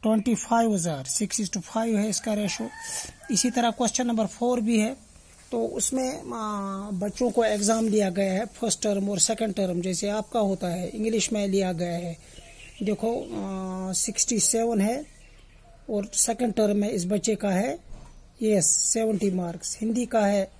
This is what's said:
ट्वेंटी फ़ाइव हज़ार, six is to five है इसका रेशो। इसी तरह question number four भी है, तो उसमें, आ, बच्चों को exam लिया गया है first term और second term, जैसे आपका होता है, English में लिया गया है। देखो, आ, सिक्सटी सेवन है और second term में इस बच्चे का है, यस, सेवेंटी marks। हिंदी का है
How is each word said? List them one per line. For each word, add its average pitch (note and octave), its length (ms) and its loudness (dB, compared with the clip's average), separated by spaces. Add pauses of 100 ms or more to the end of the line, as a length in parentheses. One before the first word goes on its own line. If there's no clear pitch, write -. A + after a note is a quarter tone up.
ट्वेंटी A3 320 4
फ़ाइव A#3 400 2
हज़ार, D#3+ 300 -2
six - 280 -2
is G#3+ 180 -2
to - 60 -6
five A3 420 0
है G#3+ 100 2
इसका G#3+ 260 -2
रेशो। G#3 340 -2 (600)
इसी A#3+ 200 2
तरह A#3+ 200 2
question A#3+ 360 0
number A3 200 0
four A#3+ 340 0
भी A3 200 2
है, B3 160 0 (560)
तो A#3 140 0
उसमें, C4 520 -2
आ, G#3 720 -6
बच्चों G#3 400 -2
को A#3 140 2
exam G#3+ 440 2
लिया G3+ 220 4
गया F#3+ 220 0
है G#3 140 0
first - 360 -2
term G3+ 260 0
और G3+ 100 -2
second G#3+ 360 0
term, F3+ 260 0
जैसे F#3 280 -2
आपका G#3+ 320 -2
होता F#3 280 0
है, F3+ 200 -4
English A3 440 0
में G#3 160 0
लिया F#3+ 240 2
गया E3+ 240 -2
है। E3+ 220 -6 (640)
देखो, G#3+ 400 0
आ, F#3+ 720 -6
सिक्सटी - 480 0
सेवन A3+ 400 2
है A#3+ 260 0 (840)
और G#3 240 -2
second A3+ 400 0
term G#3 220 4
में G#3 140 2
इस F#3 160 -2
बच्चे G#3 280 2
का G3+ 160 -2
है, A3+ 280 2 (640)
यस, G#3 240 4
सेवेंटी A3 640 2
marks। F3+ 500 -4
हिंदी A3+ 260 0
का A3 200 4
है G3+ 340 2